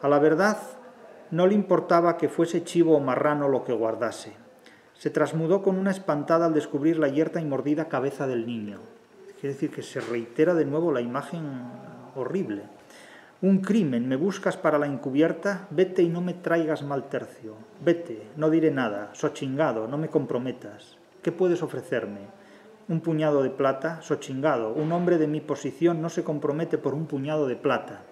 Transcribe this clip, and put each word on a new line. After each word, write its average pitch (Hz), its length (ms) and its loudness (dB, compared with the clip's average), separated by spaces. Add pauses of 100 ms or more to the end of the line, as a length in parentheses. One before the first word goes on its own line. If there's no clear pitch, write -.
A 143 80 2
la 147 100 6
verdad, 165 400 4 (720)
no 175 160 4
le 202 60 6
importaba 170 640 4
que 156 120 0
fuese 170 340 0
chivo 160 320 4
o 143 40 6
marrano 143 480 2
lo 131 160 2
que 127 100 -2
guardase. 113 600 -2 (640)
Se - 160 -4
trasmudó 160 500 2
con 190 160 2
una 190 140 0
espantada 165 560 2
al 160 60 2
descubrir 151 460 2
la 147 80 4
yerta 160 320 0
y 160 60 -4
mordida 147 420 -2
cabeza 135 400 -2
del 117 180 -2
niño. 104 340 -8 (600)
Quiere 139 140 -6
decir 143 180 -4
que - 120 -10
se - 180 -8
reitera 117 540 0
de 151 100 2
nuevo 156 260 0
la 127 80 2
imagen 143 460 -6 (680)
horrible. 131 480 -4 (760)
«Un 190 180 4
crimen, 151 500 2
¿me 131 80 0
buscas 185 400 0
para 151 200 2
la 147 100 2
encubierta? 156 840 0
Vete 185 320 2
y 170 80 4
no 170 100 -2
me 180 140 -2
traigas 160 500 0
mal 143 240 -4
tercio. 117 460 -8 (260)
Vete, 151 560 -2
no 156 140 2
diré 156 220 4
nada, 107 420 -2
so 151 160 -2
chingado, 135 580 -2
no 139 100 -6
me 156 120 -4
comprometas. 123 880 -4 (240)
¿Qué - 100 -2
puedes 175 320 0
ofrecerme? 113 560 -6 (680)
Un 165 100 0
puñado 156 420 2
de 131 100 2
plata, 147 500 -2
so 147 140 -2
chingado, 131 580 -2
un 156 180 -2
hombre 175 260 2
de 156 100 2
mi 151 120 -2
posición 156 640 0
no 165 80 -4
se 165 160 -4
compromete 156 520 -2
por 135 160 -2
un 156 120 -4
puñado 147 420 -2
de 120 80 0
plata». - 460 -2 (100)